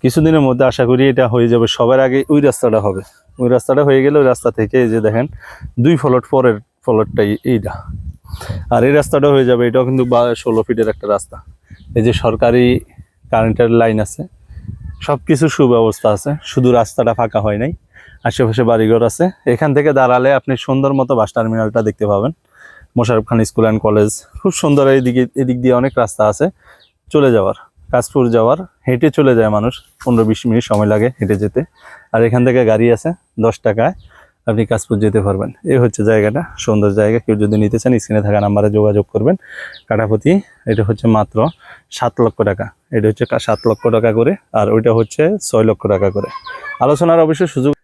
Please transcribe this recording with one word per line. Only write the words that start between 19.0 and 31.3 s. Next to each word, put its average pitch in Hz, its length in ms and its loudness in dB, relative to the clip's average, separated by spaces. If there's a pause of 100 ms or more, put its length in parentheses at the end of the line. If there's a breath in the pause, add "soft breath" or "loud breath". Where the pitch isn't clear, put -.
আছে। 165 260 0 (160)
এখান 156 280 0
থেকে 147 200 2
দাঁড়ালে 131 400 2
আপনি 131 240 -2
সুন্দর 139 360 -2
মতো 135 220 0
বাস 110 180 -2
টার্মিনালটা 113 480 -2
দেখতে 107 240 -2
পাবেন, 104 260 0 (680 loud breath)
মোশাররফ 113 300 0
খান 113 160 0
স্কুল 110 220 0
অ্যান্ড 110 160 0
কলেজ। 107 280 2 (320)
খুব 190 100 0
সুন্দর 143 360 0
এইদিকে, 127 380 2 (100)
এদিক 127 260 -4
দিয়ে 127 120 2
অনেক 127 240 0
রাস্তা 107 300 0
আছে 107 180 0 (680 soft breath)
চলে 143 200 2
যাওয়ার। 101 240 0 (360)
কাশপুর 127 320 0 (120)
যাওয়ার 117 240 2 (280)
হেঁটে 127 300 0
চলে 135 200 4
যায় 110 200 2
মানুষ, 113 160 -2 (300)
পনেরো 120 260 2
বিশ 107 200 -2
মিনিট 113 200 0
সময় 107 240 0
লাগে 107 160 0 (100)
হেঁটে 107 240 0